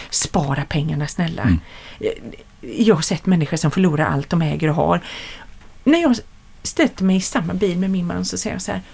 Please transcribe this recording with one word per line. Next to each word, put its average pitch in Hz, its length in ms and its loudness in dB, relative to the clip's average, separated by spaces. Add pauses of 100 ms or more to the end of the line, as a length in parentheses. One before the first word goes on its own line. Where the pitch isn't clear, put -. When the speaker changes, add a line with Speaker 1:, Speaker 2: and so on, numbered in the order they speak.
Speaker 1:
Spara 143 600 0
pengarna, 151 380 -2
snälla." 170 340 -4
Speaker 2:
Mm. 85 180 4 (1000)
Speaker 1:
Jag 202 340 4
har 156 60 0
sett - 240 -2
människor 165 320 2
som 147 140 2
förlorar 156 340 2
allt 143 240 -2
de 165 120 2
äger 151 280 0
och 147 60 2
har. 165 260 2 (840)
När 330 180 4
jag 262 140 4 (480)
stöter - 400 0
mig 185 140 4
i 190 40 0
samma 175 320 -2
bil 185 240 0
med 190 120 0
min 180 180 -2
man 180 180 -4
så 185 120 -6
säger - 180 -4
jag 185 60 -6
så 202 100 -4
här: 190 100 -4 (120)